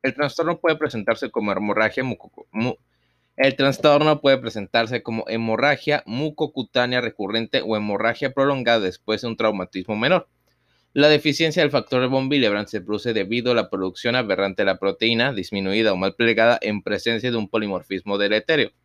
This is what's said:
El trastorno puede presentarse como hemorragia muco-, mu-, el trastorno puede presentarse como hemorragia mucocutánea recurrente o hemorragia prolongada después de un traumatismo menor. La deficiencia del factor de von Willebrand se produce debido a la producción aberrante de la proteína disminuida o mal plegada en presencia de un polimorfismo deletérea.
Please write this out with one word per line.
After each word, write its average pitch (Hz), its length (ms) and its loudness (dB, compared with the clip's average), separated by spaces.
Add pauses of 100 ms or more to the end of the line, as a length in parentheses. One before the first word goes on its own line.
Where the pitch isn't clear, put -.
El 131 120 -2
trastorno 156 460 -2
puede 160 180 2
presentarse 117 520 -2
como 104 220 -2
hemorragia 104 520 0
muco-, - 480 -10
mu-, 113 240 -4 (600)
el 135 200 2
trastorno 147 640 4
puede 135 180 6
presentarse 117 640 -2
como 113 260 -6
hemorragia 120 760 0
mucocutánea 127 960 -2
recurrente 113 680 -2
o 107 120 0
hemorragia 110 560 -2
prolongada 131 480 2
después 98 400 -4
de 123 60 -6
un 113 100 -6
traumatismo 104 580 -2
menor. 147 320 0 (640)
La 143 160 4
deficiencia 151 540 2
del 143 100 2
factor 127 300 0
de 127 60 0
von 135 220 0
Willebrand 104 380 2
se 104 140 -6
produce 104 320 -4
debido 113 380 -2
a 120 40 4
la 104 140 0
producción 101 460 -4
aberrante 98 480 0
de - 40 2
la 95 100 0
proteína 113 540 0
disminuida 98 640 0
o 92 40 -2
mal 95 180 -2
plegada 117 460 4
en 104 200 -4
presencia 113 500 -2
de 117 60 -2
un 104 100 -4
polimorfismo 101 680 -4
deletérea. 107 540 0 (120)